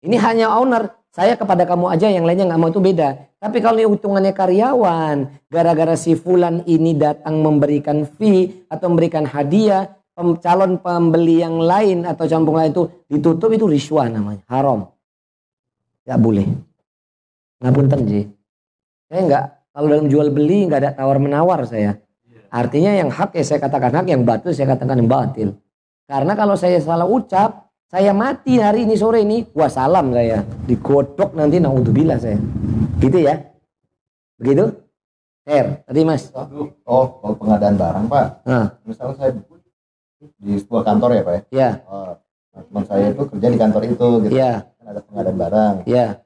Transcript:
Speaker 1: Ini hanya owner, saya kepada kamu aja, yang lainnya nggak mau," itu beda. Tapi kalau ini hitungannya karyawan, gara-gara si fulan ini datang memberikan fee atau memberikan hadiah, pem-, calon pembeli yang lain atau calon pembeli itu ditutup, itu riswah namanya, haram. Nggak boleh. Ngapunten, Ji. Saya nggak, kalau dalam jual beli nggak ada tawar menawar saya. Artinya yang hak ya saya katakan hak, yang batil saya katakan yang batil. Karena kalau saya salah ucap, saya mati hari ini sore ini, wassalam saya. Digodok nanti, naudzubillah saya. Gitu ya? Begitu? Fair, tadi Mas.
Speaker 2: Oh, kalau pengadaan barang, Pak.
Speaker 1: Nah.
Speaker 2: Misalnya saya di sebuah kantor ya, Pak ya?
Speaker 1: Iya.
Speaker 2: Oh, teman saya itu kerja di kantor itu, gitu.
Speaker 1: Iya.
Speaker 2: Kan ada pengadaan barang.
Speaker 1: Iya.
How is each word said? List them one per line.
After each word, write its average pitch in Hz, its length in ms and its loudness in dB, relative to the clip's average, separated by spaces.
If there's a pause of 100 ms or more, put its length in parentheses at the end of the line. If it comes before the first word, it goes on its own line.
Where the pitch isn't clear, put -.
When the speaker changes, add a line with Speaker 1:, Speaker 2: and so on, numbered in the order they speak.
Speaker 1:
Ini 208 160 -2
hanya 226 400 2
owner, 240 400 0 (160)
saya 208 240 0
kepada 180 240 0
kamu 175 320 0
aja, 196 160 2
yang 175 160 0
lainnya 180 240 2
nggak 165 80 0
mau," 165 140 2
itu 202 100 0
beda. 165 560 0
Tapi 220 240 -4
kalau 226 160 2
ini 220 80 2
hitungannya 196 480 0
karyawan, 185 840 2 (300)
gara-gara 165 480 2
si 160 240 0
fulan 175 480 0
ini 165 320 2
datang 151 400 -2
memberikan 147 640 0
fee 185 640 0
atau 175 240 -4
memberikan 165 380 0
hadiah, 190 680 0 (220)
pem-, 170 260 -2
calon 185 400 0
pembeli 170 560 2
yang 165 240 -2
lain 180 400 2
atau 165 240 -4
calon 160 220 2
pembeli 160 260 0
itu 180 80 0 (240)
ditutup, 165 480 0
itu 214 160 0
riswah 143 400 0
namanya, 104 400 -6
haram. 127 400 -2 (1120)
Nggak 123 160 -4
boleh. 107 280 2 (1160)
Ngapunten, 135 380 2 (100)
Ji. 101 100 -2 (840)
Saya 170 160 -6
nggak, 143 220 2 (260)
kalau 147 160 -4
dalam 151 240 2
jual 147 240 2
beli 170 320 2
nggak 147 160 0
ada 143 160 -2
tawar 135 240 0
menawar 151 400 0
saya. 107 320 -2 (560)
Artinya 139 400 0
yang 190 160 0
hak 175 320 -4
ya 143 80 0
saya 147 160 -2
katakan 135 400 -2
hak, 185 80 -4
yang 127 160 2
batil 117 240 -2
saya 135 240 0
katakan 131 240 -2
yang 117 80 2
batil. 113 480 -2 (500)
Karena 139 320 -2
kalau 208 220 0
saya 180 240 0
salah 170 260 -2
ucap, 208 640 -2 (160)
saya 196 240 0
mati 254 480 0
hari 214 240 2
ini 214 160 2
sore 220 240 2
ini, 214 320 -2
wassalam 143 560 2
saya. 113 320 0 (240)
Digodok 139 640 0
nanti, 151 240 0
naudzubillah 135 640 2
saya. 110 160 -4 (640)
Gitu 151 240 2
ya? 151 160 0 (960)
Begitu? 139 400 0 (720)
Fair, 143 400 0
tadi 147 160 2
Mas. 156 240 -2 (560)
Speaker 2:
Oh, 127 400 0
kalau 107 160 -4
pengadaan 104 400 2
barang, 87 320 -2
Pak. 139 140 2 (180)
Speaker 1:
Nah. 120 400 -2
Speaker 2:
Misalnya 123 320 -10
saya 135 140 -2 (1080)
di 101 240 -8
sebuah 101 240 -4
kantor 110 320 0
ya, 95 80 0
Pak 87 80 -4
ya? 92 160 -4
Speaker 1:
Iya. 131 220 0 (180)
Speaker 2:
Oh, 95 240 -14 (400)
teman 95 320 -10
saya 101 240 0
itu 104 140 -4 (100)
kerja 104 160 -2
di 117 100 2
kantor 107 300 2
itu, 120 200 0 (200)
gitu. 123 80 0
Speaker 1:
Iya. 131 160 0 (240)
Speaker 2:
Kan - 160 -20
ada 101 80 -12
pengadaan 92 400 -6
barang. 101 340 0 (140)
Speaker 1:
Iya. 120 180 2 (200)